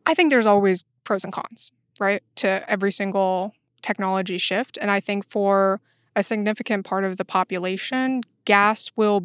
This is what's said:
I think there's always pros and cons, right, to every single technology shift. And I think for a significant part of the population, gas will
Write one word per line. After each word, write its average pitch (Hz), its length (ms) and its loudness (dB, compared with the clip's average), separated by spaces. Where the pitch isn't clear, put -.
I 320 80 2
think 320 180 2
there's 233 120 4
always 202 400 4
pros 196 180 -2
and 196 100 -10
cons, - 380 -12
right, 202 200 0
to 190 340 0
every 196 220 0
single 190 640 0
technology 190 580 -2
shift. - 420 -4
And 202 100 -2
I 202 80 2
think 202 260 -4
for 196 560 2
a 202 80 2
significant 214 600 -2
part 196 200 -2
of 185 120 -4
the 185 80 -4
population, 196 1000 -2
gas 208 520 4
will 208 280 2